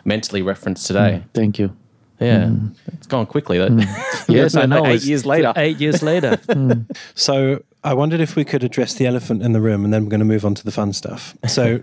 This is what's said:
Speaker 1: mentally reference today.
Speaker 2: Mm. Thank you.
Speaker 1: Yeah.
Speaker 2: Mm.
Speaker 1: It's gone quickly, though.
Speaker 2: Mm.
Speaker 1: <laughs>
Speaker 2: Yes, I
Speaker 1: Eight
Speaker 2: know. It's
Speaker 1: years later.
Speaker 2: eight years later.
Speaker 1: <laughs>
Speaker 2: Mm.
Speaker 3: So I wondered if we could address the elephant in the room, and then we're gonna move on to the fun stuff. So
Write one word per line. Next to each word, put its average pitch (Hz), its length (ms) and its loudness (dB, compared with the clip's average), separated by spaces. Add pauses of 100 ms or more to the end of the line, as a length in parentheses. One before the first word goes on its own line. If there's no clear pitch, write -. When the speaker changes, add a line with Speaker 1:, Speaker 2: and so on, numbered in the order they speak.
Speaker 1:
mentally 104 380 -2
reference 95 460 -4
today. 101 340 2
Speaker 2:
Mm. - 120 -20
Thank 107 260 0
you. 98 100 0 (500)
Speaker 1:
Yeah. 113 240 4
Speaker 2:
Mm. 107 260 0 (220)
Speaker 1:
It's - 160 -18
gone 117 180 -2
quickly, 98 320 -2
though. 92 120 2
Speaker 2:
Mm. 113 140 4 (240)
Speaker 1:
<laughs> - 200 -6
Speaker 2:
Yes, 160 260 4
I 147 80 4
Speaker 1:
Eight 131 60 2
Speaker 2:
know. 151 180 2
It's 120 200 2
Speaker 1:
years 139 200 0
later. 139 300 2
Speaker 2:
eight 151 240 0
years 147 220 0
later. 156 400 0
Speaker 1:
<laughs> - 60 -6
Speaker 2:
Mm. 123 380 0 (280)
Speaker 3:
So 135 480 0 (200)
I 147 100 -2
wondered 151 280 0
if 160 160 -2
we 151 80 2
could 139 200 -2
address 120 300 -2
the 131 120 -2
elephant 120 360 -2
in 117 100 2
the 110 80 2
room, 107 240 2
and 104 80 2
then 107 120 2
we're 104 60 -4
gonna 107 140 2
move 107 220 2
on 101 80 0
to - 100 -8
the 104 60 -8
fun 104 240 -2
stuff. - 420 -12 (100)
So 120 360 0